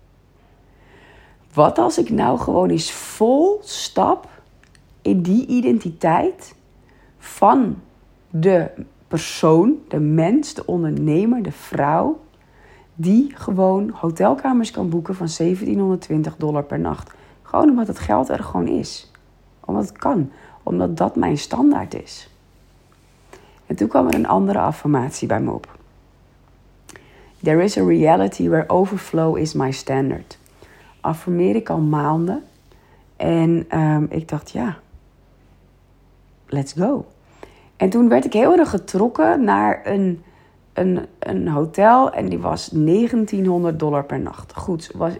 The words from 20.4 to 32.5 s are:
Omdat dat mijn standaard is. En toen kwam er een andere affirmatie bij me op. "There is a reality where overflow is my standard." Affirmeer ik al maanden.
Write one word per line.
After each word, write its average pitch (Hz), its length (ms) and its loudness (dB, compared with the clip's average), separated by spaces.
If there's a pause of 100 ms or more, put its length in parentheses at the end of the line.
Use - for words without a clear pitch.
Omdat 175 340 -2
dat 180 200 -2
mijn 175 220 0
standaard - 560 0
is. - 360 -16 (1400)
En - 100 -6
toen 220 120 0
kwam 262 180 2
er - 80 0
een - 140 0
andere 196 300 0
affirmatie 143 720 -2
bij 107 120 -2
me 107 100 -4
op. - 280 -12 (1600)
"There 165 200 2
is 202 160 0
a 185 60 2
reality 175 640 2
where 160 200 0
overflow 180 680 0
is 156 160 -2
my 135 180 -2
standard." - 680 -4 (640)
Affirmeer 175 560 -2
ik 220 140 -4
al 165 100 -2
maanden. 156 640 0 (720)